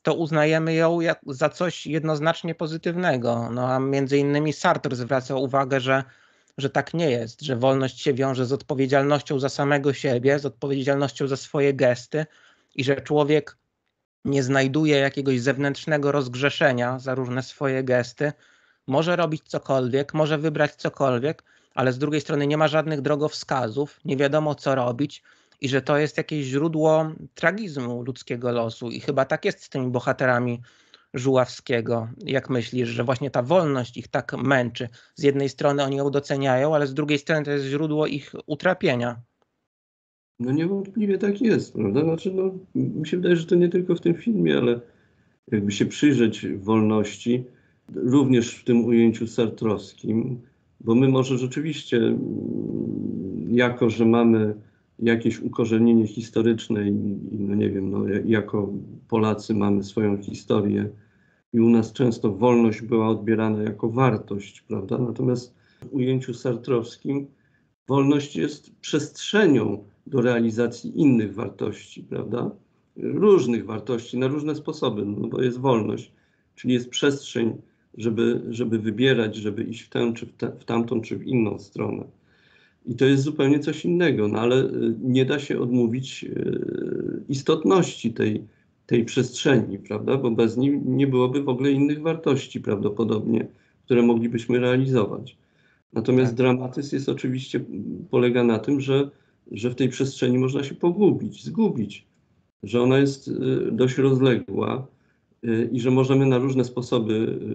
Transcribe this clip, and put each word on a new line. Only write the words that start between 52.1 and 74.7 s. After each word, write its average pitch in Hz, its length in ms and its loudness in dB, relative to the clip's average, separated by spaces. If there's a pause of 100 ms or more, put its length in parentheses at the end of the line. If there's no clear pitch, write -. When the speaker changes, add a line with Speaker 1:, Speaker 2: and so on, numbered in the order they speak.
Speaker 2:
jako 120 380 2
że 113 160 0
mamy 113 480 4 (460)
jakieś 113 400 0
ukorzenienie 113 680 2
historyczne 110 800 -2
i, 101 40 0 (380)
i 107 80 -6
no 101 160 -2
nie 104 140 2
wiem, 98 220 -4
no, 101 160 -2
ja-, 101 180 0
jako 104 480 0 (340)
Polacy 107 460 0
mamy 101 300 2
swoją 101 340 0
historię 104 720 -2 (640)
i 117 60 2
u 113 100 6
nas 113 240 4
często 117 380 0
wolność 113 500 4
była 113 280 2
odbierana 107 540 0
jako 110 260 -4
wartość, 110 720 -2
prawda? 107 360 -6
Natomiast 123 580 -4 (360)
w - 20 -6
ujęciu 131 400 -2
sartrowskim 127 920 -4 (600)
wolność 139 480 2
jest - 400 -6
przestrzenią 139 1080 0 (240)
do 131 140 0
realizacji 117 800 0
innych 117 340 4
wartości, - 680 -8
prawda? - 480 -6 (460)
Różnych 120 680 4
wartości, 113 520 -6
na 131 100 0
różne 147 280 -4
sposoby, 110 500 -4